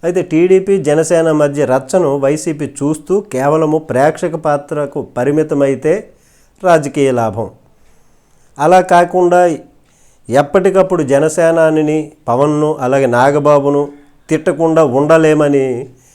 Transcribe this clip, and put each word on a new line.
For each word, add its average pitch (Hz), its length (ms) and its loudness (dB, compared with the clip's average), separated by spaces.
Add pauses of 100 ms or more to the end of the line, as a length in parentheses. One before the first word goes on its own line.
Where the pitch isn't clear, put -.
అయితే 175 180 -2
టీడీపీ, 190 560 2
జనసేన 160 540 0
మధ్య 147 320 0
రచ్చను 143 540 -2
వైసీపీ 151 460 -4
చూస్తూ 156 560 -4
కేవలము 156 580 -2
ప్రేక్షక 156 560 -2
పాత్రకు 147 680 -6
పరిమితమైతే 147 1080 -2 (540)
రాజకీయ 147 460 0
లాభం. 113 400 -4 (1080)
అలా 170 220 4
కాకుండా 180 680 2 (840)
ఎప్పటికప్పుడు 180 760 0
జనసేనానిని, 156 1080 0 (160)
పవన్ను, 151 520 0
అలాగే 135 260 0
నాగబాబును 143 800 2 (400)
తిట్టకుండా 160 560 0
ఉండలేమని 143 1040 2 (260)